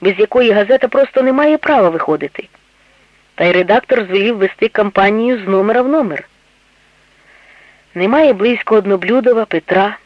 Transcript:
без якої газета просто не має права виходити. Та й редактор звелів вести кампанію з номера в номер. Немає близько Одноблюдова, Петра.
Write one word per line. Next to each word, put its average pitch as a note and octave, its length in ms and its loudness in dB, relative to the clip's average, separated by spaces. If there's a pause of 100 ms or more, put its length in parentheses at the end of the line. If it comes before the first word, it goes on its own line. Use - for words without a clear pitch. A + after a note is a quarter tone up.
без F#3 180 0
якої A#3 320 2
газета G#3+ 360 2
просто C4 340 0
не C4 120 0
має D4+ 240 2
права C4 320 2
виходити. D#3 580 -6 (880)
Та E3+ 100 -2
й F3 60 2
редактор G3+ 540 0
звелів G3+ 320 -2
вести F#3+ 300 -2
кампанію G#3+ 720 0
з F#3+ 80 -12
номера G3+ 340 0
в B3+ 60 -2
номер. C4 400 -2 (1700)
Немає C4 360 2
близько A3 420 -2
Одноблюдова, G#3+ 720 0
Петра. F#3+ 600 -2